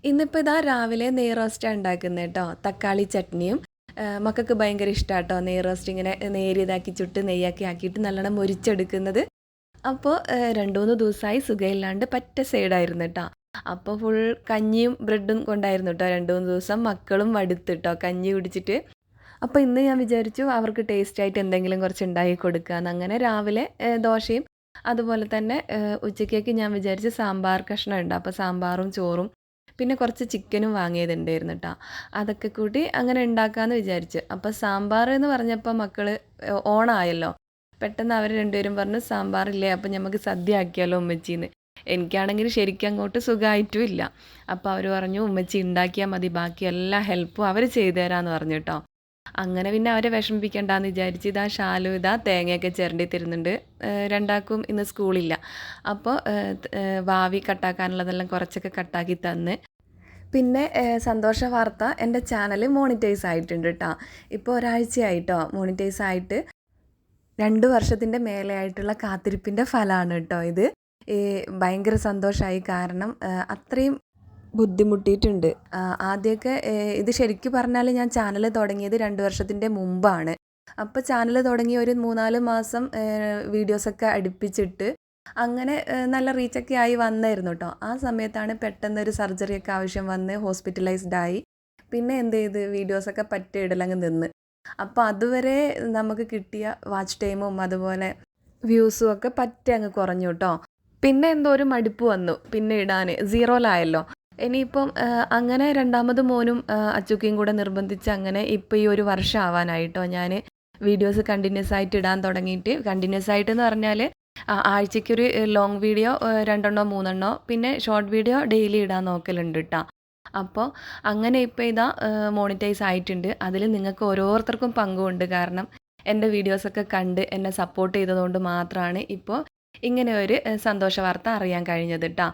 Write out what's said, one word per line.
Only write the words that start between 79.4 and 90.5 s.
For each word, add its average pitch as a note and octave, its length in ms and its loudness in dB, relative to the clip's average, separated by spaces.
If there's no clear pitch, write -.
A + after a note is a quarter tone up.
മുമ്പാണ്. F#3 640 2
അപ്പൊ G#3+ 180 -4
ചാനൽ A#3+ 360 2
തുടങ്ങി A#3+ 340 2
ഒരു A#3+ 100 2
മൂന്നാല് A3+ 340 2
മാസം, A3+ 340 -2
ഏഹ്, G#3+ 380 -2
വീഡിയോസൊക്കെ G#3+ 640 0
അടുപ്പിച്ചിട്ട് F#3+ 720 -4
അങ്ങനെ, B3+ 300 -2
ഏഹ്, B3+ 200 -2
നല്ല C4 240 0
റീച്ചൊക്കെ B3 440 -2
ആയി A#3+ 120 4
വന്നായിരുന്നു A3 500 0
ട്ടോ. E3+ 160 -6
ആ G#3+ 140 -6
സമയത്താണ് A3 560 -4
പെട്ടെന്ന് G#3+ 420 -4
ഒരു G#3 160 -2
സർജറിയൊക്കെ G3 580 -2
ആവശ്യം F#3+ 280 -4
വന്ന് F#3+ 380 -2
ഹോസ്പിറ്റലൈസ്ഡ് F#3 800 -2